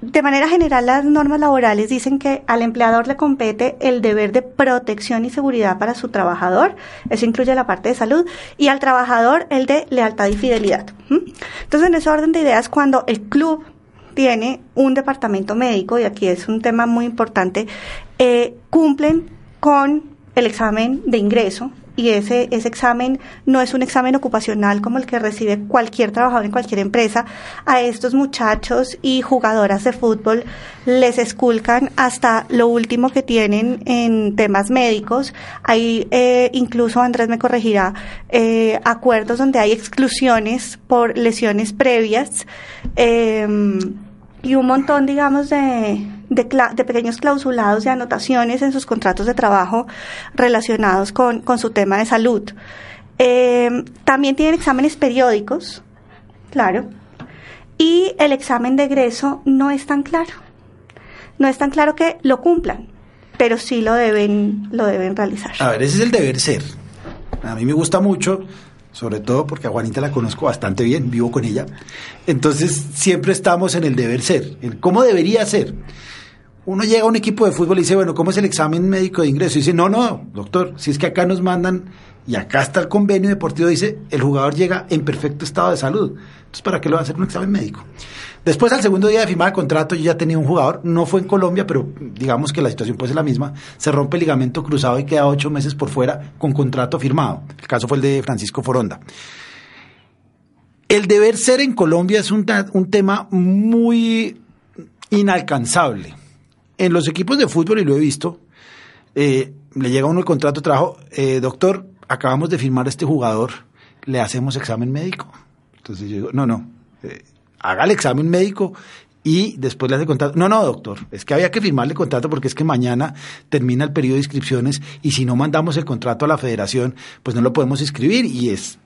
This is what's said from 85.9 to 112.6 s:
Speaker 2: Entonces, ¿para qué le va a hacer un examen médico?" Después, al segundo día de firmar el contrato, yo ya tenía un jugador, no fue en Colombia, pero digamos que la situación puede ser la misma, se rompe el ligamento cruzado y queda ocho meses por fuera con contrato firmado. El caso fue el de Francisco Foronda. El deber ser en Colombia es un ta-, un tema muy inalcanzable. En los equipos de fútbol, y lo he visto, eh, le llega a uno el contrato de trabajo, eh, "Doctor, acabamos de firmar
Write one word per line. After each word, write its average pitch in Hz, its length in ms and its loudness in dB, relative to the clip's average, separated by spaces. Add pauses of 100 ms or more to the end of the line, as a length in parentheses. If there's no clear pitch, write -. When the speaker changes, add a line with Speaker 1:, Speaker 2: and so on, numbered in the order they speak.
Speaker 2:
Entonces, - 480 -20
¿para 185 160 -2
qué - 80 -6
le 151 80 2
va 160 60 2
a - 20 -4
hacer 151 140 -6
un 185 80 -2
examen 190 260 -4
médico?" - 320 -4 (600)
Después, 170 300 4
al 262 80 0
segundo 196 260 2
día 214 140 4
de 214 60 0
firmar 175 200 0
el 196 60 0
contrato, 156 420 -2
yo 160 80 -4
ya 165 140 2
tenía 165 200 0
un 156 80 0
jugador, 156 380 0
no 170 240 0
fue 190 120 0
en 185 80 -6
Colombia, 190 380 0
pero 139 340 -2
digamos 131 540 -4
que 165 80 -2
la 131 80 0
situación 113 260 -6
puede 127 140 -6
ser 135 60 -4
la 160 80 0
misma, 143 300 -4 (240)
se - 140 -2
rompe 143 260 0
el 170 40 0
ligamento 135 420 0
cruzado 135 360 0
y 139 40 -4
queda 143 220 0
ocho 143 240 0
meses 143 240 -4
por 143 160 -6
fuera 131 480 -4
con 147 160 -2
contrato 131 460 -2
firmado. 139 420 -2 (180)
El - 60 -20
caso 123 220 -2
fue 143 100 0
el 131 40 0
de 139 200 0
Francisco 123 400 -6
Foronda. 123 380 -2 (1900)
El 208 200 2
deber 214 300 4
ser 254 220 2
en 277 140 0
Colombia 175 460 2
es 196 100 -4
un 202 160 0
ta-, 202 280 0
un 185 180 0
tema 202 400 2
muy 226 1080 2 (720)
inalcanzable. 156 1040 0 (640)
En 185 160 0
los 165 140 2
equipos 180 320 -2
de 269 80 4
fútbol, 165 320 0
y 196 40 2
lo 139 120 2
he 143 40 2
visto, 151 420 -2 (760)
eh, 135 380 0 (200)
le 131 160 -2
llega 135 160 2
a 151 60 0
uno 175 80 0
el 180 60 -2
contrato 147 340 0
de - 60 -12
trabajo, 151 320 0 (120)
eh, 131 300 -2
"Doctor, 131 480 -2 (200)
acabamos 135 440 0
de 170 80 -2
firmar 127 260 0